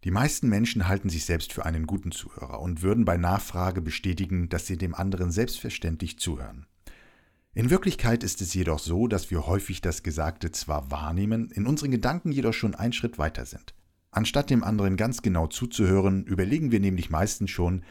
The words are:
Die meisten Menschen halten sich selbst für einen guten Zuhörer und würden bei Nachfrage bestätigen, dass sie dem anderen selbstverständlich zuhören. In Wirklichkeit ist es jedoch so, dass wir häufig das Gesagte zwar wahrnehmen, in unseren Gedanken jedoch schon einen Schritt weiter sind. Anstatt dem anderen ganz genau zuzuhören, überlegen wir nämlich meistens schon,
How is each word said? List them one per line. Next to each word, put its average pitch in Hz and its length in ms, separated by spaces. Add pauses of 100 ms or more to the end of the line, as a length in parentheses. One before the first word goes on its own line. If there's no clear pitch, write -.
Die 87 60
meisten 123 360
Menschen 107 400
halten 98 220
sich 82 160
selbst 85 260
für - 140
einen 80 200
guten 92 280
Zuhörer - 480
und 82 200
würden 107 220
bei 90 140
Nachfrage 90 640
bestätigen, 87 680
dass 82 180
sie 92 120
dem 87 180
anderen 90 340
selbstverständlich 87 880
zuhören. 67 500 (840)
In 113 160
Wirklichkeit 139 540
ist - 180
es 87 120
jedoch 82 260
so, 92 280
dass 104 220
wir 82 160
häufig 92 360
das 87 200
Gesagte 80 520
zwar 71 380
wahrnehmen, 92 600
in 104 160
unseren 143 240
Gedanken 127 400
jedoch 123 220
schon 107 220
einen 117 180
Schritt - 240
weiter - 280
sind. - 300 (400)
Anstatt 113 340
dem 123 140
anderen 98 320
ganz 113 260
genau 85 260
zuzuhören, 98 760
überlegen 113 480
wir 110 80
nämlich 95 300
meistens 92 420
schon, 90 400